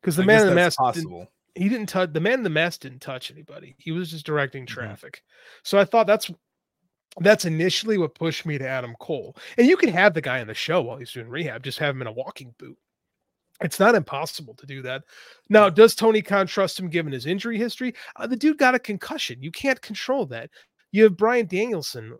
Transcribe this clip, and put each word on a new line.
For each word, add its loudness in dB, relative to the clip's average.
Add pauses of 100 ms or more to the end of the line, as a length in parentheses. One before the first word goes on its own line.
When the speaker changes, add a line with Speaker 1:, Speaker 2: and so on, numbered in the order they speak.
Speaker 1:
'Cause 0
the 2
Speaker 2:
I 4
Speaker 1:
man 8
Speaker 2:
guess 8
Speaker 1:
in 6
the 4
Speaker 2:
that's 4
Speaker 1:
mask 2
didn't, -8
Speaker 2:
possible. -16 (220)
Speaker 1:
he -2
didn't -2
tou-, 0
the -4
man 2
in -2
the -2
mask -2
didn't -16
touch -12
anybody. -20
He -12
was -6
just -14
directing -4
Speaker 2:
Mm-hmm. -16
Speaker 1:
traffic. -14 (420)
So 2
I 8
thought 4
that's, 0 (920)
that's 4
initially 0
what -2
pushed -6
me -4
to -8
Adam -6
Cole. -8 (220)
And 6
you 6
can 2
have 4
the -2
guy -4
on -10
the -12
show -2
while -8
he's -16
doing -14
rehab, -10
just -10
have -2
him -10
in -8
a -10
walking -14
boot. -20 (840)
It's -6
not 6
impossible -6
to -20
do -14
that. -10 (440)
Now, 8
Speaker 2:
Yeah. 4
Speaker 1:
does 8
Tony 2
Khan 0
trust -2
him -8
given -4
his -8
injury -4
history? -6 (220)
Uh, -8
the -4
dude 0
got 4
a 0
concussion. -8
You -10
can't -4
control -6
that. -12 (420)
You 6
have 6
Bryan 2
Danielson -6